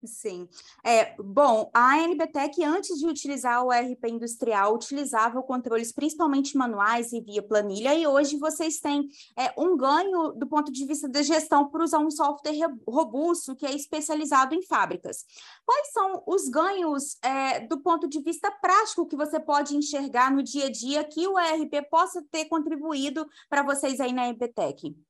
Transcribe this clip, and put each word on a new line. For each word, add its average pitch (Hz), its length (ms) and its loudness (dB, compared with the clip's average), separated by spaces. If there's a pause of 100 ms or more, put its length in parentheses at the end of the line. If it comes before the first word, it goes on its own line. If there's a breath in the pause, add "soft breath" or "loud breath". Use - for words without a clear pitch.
Sim. 185 440 -10 (360 loud breath)
É, 226 320 4
bom, 220 560 2
a 247 300 8
N 339 140 2
B 320 100 0
tec, 285 380 -4
antes 349 340 0
de 294 80 0
utilizar 254 580 0
o 254 80 2
R 247 220 0
P 240 140 -6
industrial, 226 680 0
utilizava 240 720 -2
controles 233 480 -4
principalmente 285 680 0
manuais 233 540 0
e 233 80 -6
via 208 200 -4
planilha, 208 540 0
e 330 100 2
hoje 285 320 4
vocês 311 440 -2
têm, 285 260 0 (320 loud breath)
é, 254 180 -2
um 349 200 2
ganho 320 560 2
do 226 160 -6
ponto 294 240 0
de 262 120 -6
vista 285 240 -4
da 269 140 0
gestão 294 460 2
por 311 120 -4
usar 320 200 2
um 302 100 0
software 294 400 -2
re-, 302 340 -2
robusto, 311 720 -2
que 269 100 -10
é 277 60 -2
especializado 294 840 0
em 370 60 -2
fábricas. 185 560 -2 (460 loud breath)
Quais 571 280 0
são 381 340 -2
os 330 220 0
ganhos, 311 760 0
é, 269 360 0
do 269 200 -6
ponto 339 280 0
de 294 120 -4
vista 330 300 -4
prático 370 560 2
que 330 80 -8
você 302 240 -2
pode 294 380 0
enxergar 277 580 0
no 277 80 2
dia 277 240 -4
a 269 40 -2
dia 269 340 -4
que 311 240 -4
o 381 100 0
E 330 220 2
R 302 60 -2
P 294 160 -2
possa 349 460 0
ter 320 180 -4
contribuído 302 800 -4 (240 loud breath)
pra 285 140 0
vocês 277 380 -2
aí 254 120 -2
na 254 140 -2
N 240 100 -4
B 240 120 -4
tec? 160 480 -6 (140)